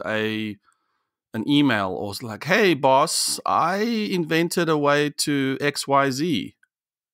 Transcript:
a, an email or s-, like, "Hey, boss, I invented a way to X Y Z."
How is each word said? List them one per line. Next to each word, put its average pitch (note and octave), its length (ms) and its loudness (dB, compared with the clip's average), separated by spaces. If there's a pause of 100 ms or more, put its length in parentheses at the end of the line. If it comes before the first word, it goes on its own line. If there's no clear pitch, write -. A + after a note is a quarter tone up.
a, A2 520 -4 (760)
an A2 160 -4
email B2+ 400 2
or F#2 220 -6
s-, G2 100 -12
like, A2 240 -12
"Hey, F#3 280 2
boss, C#3 720 2
I D3+ 320 0
invented F3+ 920 0
a D#3 80 2
way D3 320 2
to C#3 500 -2
X C#3+ 280 -4
Y C#3 240 2
Z." C3 440 -4 (580)